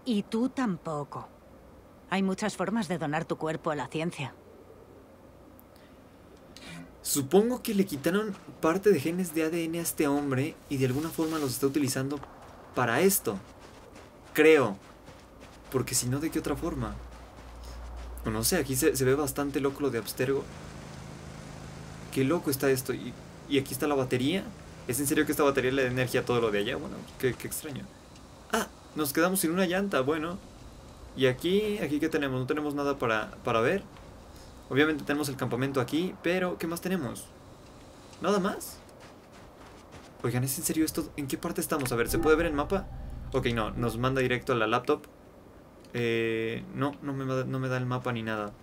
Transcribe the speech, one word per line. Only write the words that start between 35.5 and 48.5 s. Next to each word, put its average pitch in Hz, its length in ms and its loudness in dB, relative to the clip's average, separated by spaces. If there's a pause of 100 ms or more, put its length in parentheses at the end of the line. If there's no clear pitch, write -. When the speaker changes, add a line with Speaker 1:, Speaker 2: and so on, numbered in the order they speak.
Speaker 2:
aquí, 165 420 0
pero 180 360 0
¿qué 170 100 -4
más 170 120 -4
tenemos? 147 440 -4 (960)
¿Nada 196 180 4
más? - 400 -2 (1400)
Oigan, 123 220 0
¿es 135 140 -2
en 165 60 -8
serio 156 200 2
esto? 151 320 -4
¿En 143 100 -4
qué 160 120 -4
parte 185 220 -4
estamos? 143 300 0
A 123 60 2
ver, 113 120 2
¿se 117 120 0
puede 151 160 8
ver 170 100 2
el 156 60 0
mapa? 151 340 0 (460)
Ok, 127 140 2
no, 110 260 0
nos 117 260 0
manda 131 220 2
directo 123 320 2
a 120 40 4
la 110 120 2
laptop. 127 380 2 (880)
Eh, 113 720 0 (100)
no, 139 280 -2
no 143 100 -4
me, 135 140 -4 (180)
no 131 140 -4
me 131 100 -2
da 127 80 0
el 127 80 0
mapa 123 280 -2
ni 113 100 -4
nada. 107 280 -4 (120)